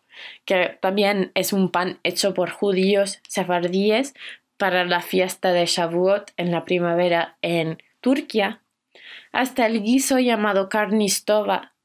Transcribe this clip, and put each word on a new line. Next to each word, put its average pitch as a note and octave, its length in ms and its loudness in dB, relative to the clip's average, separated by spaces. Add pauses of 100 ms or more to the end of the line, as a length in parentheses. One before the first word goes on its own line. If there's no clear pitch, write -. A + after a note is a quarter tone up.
(440)
que F#3 360 0
también G3 540 2
es F3+ 180 -2
un F#3+ 180 2
pan F3+ 320 -2
hecho F3+ 320 -2
por F3+ 160 -2
judíos G3 800 0
sefardíes F#3+ 840 0 (420)
para F3+ 280 0
la F3 160 0
fiesta F#3 520 0
de F3 140 2
Shavuot F#3 680 0
en F3 140 -2
la E3+ 140 -2
primavera F3 800 0
en E3 380 -2 (200)
Turquía, A#3 600 -2 (680)
hasta B3+ 360 0
el A3 160 0
guiso C4 360 2
llamado G#3 500 2
carne G#3+ 360 0
istova G3+ 680 0 (120)